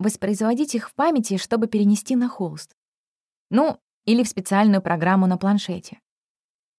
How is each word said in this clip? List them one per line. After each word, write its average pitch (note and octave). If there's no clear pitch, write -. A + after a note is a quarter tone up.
воспроизводить A3
их -
в -
памяти, C4+
чтобы A3+
перенести G#3
на B3
холст. D#3+
Ну, C#4
или A#3
в G#3+
специальную G3
программу F3+
на F3+
планшете. F#3+